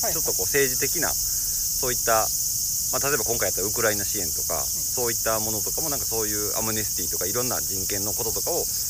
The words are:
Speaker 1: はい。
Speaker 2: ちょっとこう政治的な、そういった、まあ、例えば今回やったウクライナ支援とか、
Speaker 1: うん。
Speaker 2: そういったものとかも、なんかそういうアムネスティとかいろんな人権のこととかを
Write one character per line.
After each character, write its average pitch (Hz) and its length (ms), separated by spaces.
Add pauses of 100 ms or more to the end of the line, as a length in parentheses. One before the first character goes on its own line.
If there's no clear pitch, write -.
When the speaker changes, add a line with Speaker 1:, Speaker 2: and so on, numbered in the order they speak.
Speaker 1:
は 220 80
い。 175 40
Speaker 2:
ち 165 40
ょ 156 40
っ - 20
と - 100
こ - 100
う - 20
政 139 300
治 - 60
的 143 180
な、 - 140
そ - 760
う 123 40
い - 20
っ - 40
た、 113 280 (640)
ま 131 100
あ、 135 60
例 143 60
え - 40
ば - 60
今 117 140
回 113 100
や 90 60
っ - 20
た 92 60
ウ 104 100
ク 117 100
ラ 110 100
イ 104 40
ナ 101 80
支 104 160
援 82 140
と 73 100
か、 82 160
Speaker 1:
う 67 60
ん。 - 20 (160)
Speaker 2:
そ - 220
う 117 60
い 113 40
っ - 20
た 110 220
も 110 120
の 107 100
と 107 100
か - 80
も、 156 100
な 143 60
ん 131 40
か - 60
そ 113 200
う - 20
い 104 60
う 104 240
ア 110 40
ム 110 120
ネ 110 100
ス - 140
テ 87 60
ィ 82 60
と - 80
か - 80
い 95 60
ろ 120 120
ん 127 60
な 95 120
人 95 260
権 98 160
の 107 100
こ 117 120
と 110 80
と 98 80
か - 100
を 160 160 (220)